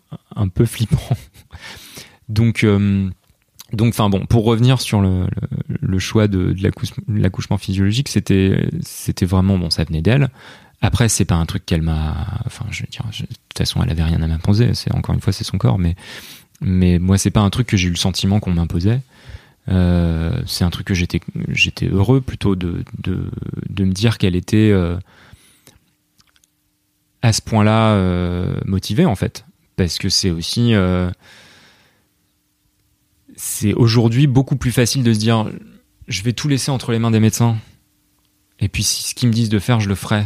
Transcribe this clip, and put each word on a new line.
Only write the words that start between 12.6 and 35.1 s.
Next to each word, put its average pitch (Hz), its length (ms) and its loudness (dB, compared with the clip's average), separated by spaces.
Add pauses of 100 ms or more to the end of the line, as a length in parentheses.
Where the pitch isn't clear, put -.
je - 120 -10
veux - 80 -10
dire, - 200 -12
je, - 120 -10
de - 60 -10
toute - 300 -18
façon, - 240 -2
elle 85 80 0
avait 80 140 0
rien 82 160 0
à 80 60 -2
m'imposer. 101 480 2
C'est, - 200 -4
encore 87 200 -2
une - 80 0
fois, - 100 0
c'est - 120 -6
son - 140 -6
corps, 117 200 2
mais, 87 180 0 (640)
mais 90 380 4
moi, 92 200 4
c'est 104 120 0
pas 110 100 2
un 101 100 4
truc 120 160 -2
que - 100 0
j'ai 90 120 2
eu - 20 0
le 85 60 -2
sentiment 98 440 0
qu'on 92 120 -2
m'imposait. 87 480 0 (680)
Euh, 87 640 2 (140)
c'est - 180 -4
un 87 60 2
truc - 160 -8
que 101 80 -2
j'étais, 85 260 -2 (280)
j'étais - 400 -2
heureux 107 340 2
plutôt - 340 -2
de, 87 280 -4 (180)
de, 92 280 -4 (380)
de 95 160 -2
me 92 80 2
dire 107 260 0
qu'elle 90 180 2
était, 107 360 4
euh, 87 240 2 (2250)
à 117 100 4
ce - 100 -2
point-là, 110 520 2
euh, 90 600 0 (100)
motivée, 101 420 0
en 123 80 2
fait. - 300 -6 (320)
Parce 90 220 -2
que 95 100 -4
c'est 92 220 0
aussi, 113 440 0
euh, 90 360 2 (2250)
c'est - 380 -2
aujourd'hui 117 520 4
beaucoup 135 300 2
plus 123 140 -2
facile 127 320 0
de 117 100 4